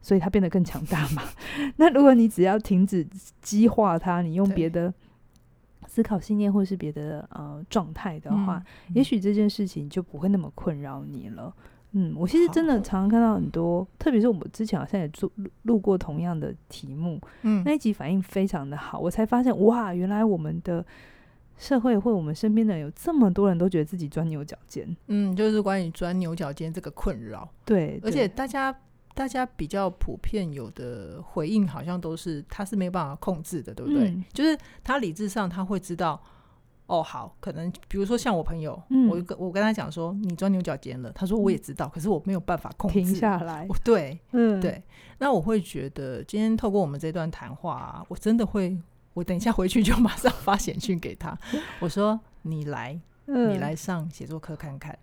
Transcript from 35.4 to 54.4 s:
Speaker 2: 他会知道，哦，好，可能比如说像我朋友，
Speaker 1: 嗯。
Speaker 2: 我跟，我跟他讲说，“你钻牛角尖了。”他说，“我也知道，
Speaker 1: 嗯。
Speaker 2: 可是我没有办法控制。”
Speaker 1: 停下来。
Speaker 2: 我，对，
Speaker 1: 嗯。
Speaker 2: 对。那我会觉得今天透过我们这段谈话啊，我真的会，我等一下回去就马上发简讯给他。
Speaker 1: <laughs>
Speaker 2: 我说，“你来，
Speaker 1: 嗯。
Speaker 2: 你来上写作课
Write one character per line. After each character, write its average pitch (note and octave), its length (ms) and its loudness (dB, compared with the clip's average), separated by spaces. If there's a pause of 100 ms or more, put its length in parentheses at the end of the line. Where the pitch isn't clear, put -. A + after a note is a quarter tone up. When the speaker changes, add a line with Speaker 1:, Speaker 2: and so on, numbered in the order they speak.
Speaker 2:
他 F3+ 160 -4
会 F#3 160 -2
知 F3 160 -10
道， E3 260 -2 (600)
哦， E3+ 180 -2
好， A2+ 380 -10
可 F3+ 120 -8
能 E3 200 -6 (160)
比 - 80 -2
如 G3 80 0
说 A3+ 140 0
像 A3 180 0
我 D#3+ 60 0
朋 D#3+ 180 -4
友， D3+ 180 -8 (120)
Speaker 1:
嗯。 C4 180 6
Speaker 2:
我 F3 140 2
跟， F3+ 160 -8
我 F3+ 120 -4
跟 G3 120 0
他 A3 100 4
讲 D#3 180 -4
说 E3 220 -6 (100)
，“你 F3+ 140 -4
钻 G3 160 2
牛 F#3 80 2
角 D#3+ 160 -4
尖 C3 240 -10
了。” A#2+ 160 -12
他 - 80 -4
说 G3+ 160 0
，“我 G3+ 100 4
也 E3+ 60 2
知 - 160 -10
道， D3 140 -6
Speaker 1:
嗯。 D3 80 -10
Speaker 2:
可 - 40 -8
是 E3+ 120 -2
我 E3 160 2
没 F#3+ 80 -2
有 F3 60 -2
办 F3 180 -2
法 - 180 -10
控 G3+ 140 -2
制。” F#3+ 100 4
Speaker 1:
停 F3+ 60 2
下 G3 320 2
来。 E3 320 -6
Speaker 2:
我， F#3+ 120 0
对， E3 380 2 (120)
Speaker 1:
嗯。 A3+ 280 4
Speaker 2:
对。 F3+ 220 -2 (340)
那 C#4 160 2
我 G3+ 80 4
会 A3 180 0
觉 C#3 300 -6
得 C3 340 -8
今 - 160 -6
天 A3 160 2
透 A3 160 0
过 G3+ 80 2
我 G3 60 2
们 C#3+ 160 -4
这 D#3+ 100 -4
段 E3 200 -4
谈 D3 260 -12
话 D#3+ 180 -6
啊， B2+ 340 -12
我 - 80 -8
真 A3 200 2
的 A#3 80 4
会， F#3+ 340 -2 (360)
我 F3+ 100 -4
等 F#3 100 -2
一 F3 60 -2
下 A3+ 100 2
回 G3 160 2
去 A3 160 4
就 G#3+ 140 6
马 A3+ 200 4
上 B3 140 4
发 - 260 0
简 - 220 -4
讯 F3+ 220 -2
给 - 140 -8
他。 E3 200 -10 (220)
Speaker 1:
<laughs> - 240 -8
Speaker 2:
我 E3+ 80 -2
说 G#3+ 320 2 (220)
，“你 D#3 240 -6
来， C#3 340 -8 (280)
Speaker 1:
嗯。 A#3+ 260 2
Speaker 2:
你 - 20 -2
来 F#3 180 -2
上 E3 360 -4
写 - 160 -14
作 D#3 120 -10
课 D#3 160 -12